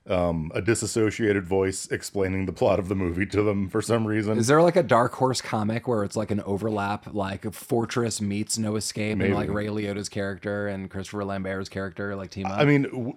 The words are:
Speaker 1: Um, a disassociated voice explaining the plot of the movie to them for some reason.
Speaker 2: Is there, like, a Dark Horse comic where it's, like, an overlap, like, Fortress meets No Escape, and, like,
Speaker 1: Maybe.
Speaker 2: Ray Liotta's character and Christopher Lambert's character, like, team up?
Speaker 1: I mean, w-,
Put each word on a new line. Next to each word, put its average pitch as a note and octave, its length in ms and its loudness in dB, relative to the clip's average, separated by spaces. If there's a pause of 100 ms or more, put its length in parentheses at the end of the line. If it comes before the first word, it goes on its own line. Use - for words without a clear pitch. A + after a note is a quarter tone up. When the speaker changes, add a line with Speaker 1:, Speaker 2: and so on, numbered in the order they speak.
Speaker 1:
Um, E2+ 480 0
a G#2+ 80 -2
disassociated G#2 840 2
voice F#2+ 420 0
explaining F#2+ 560 -2
the F#2 60 -4
plot G2 260 4
of F#2 120 -2
the G2+ 60 0
movie F#2 320 0
to G2+ 140 2
them G2+ 280 0
for A2 120 0
some A2 240 2
reason. G#2+ 320 0
Speaker 2:
Is A2+ 100 2
there, D3 140 8
like, E3+ 140 6
a F3+ 80 6
Dark A#2+ 300 4
Horse C3 260 2
comic A2 480 -2
where A2 160 0
it's, G2+ 140 -4
like, G#2+ 120 -4
an G#2 120 0
overlap, G2+ 720 -2
like, G2 400 -4
Fortress A#2 640 0
meets G#2 380 -2
No G#2+ 180 -2
Escape, G#2+ 460 -2
and, G2 120 4
like, G2+ 140 0
Speaker 1:
Maybe. G2 80 -2
Speaker 2:
Ray G#2 120 -2
Liotta's G#2 420 -4
character G2+ 580 -4
and F#2+ 220 -6
Christopher G2 340 -6
Lambert's G2 460 -4
character, G2 480 -6
like, F#2+ 140 -10
team G2 160 -6
up? G2 120 -2
Speaker 1:
I D3 60 6
mean, C#3+ 180 8
w-, B2+ 340 -4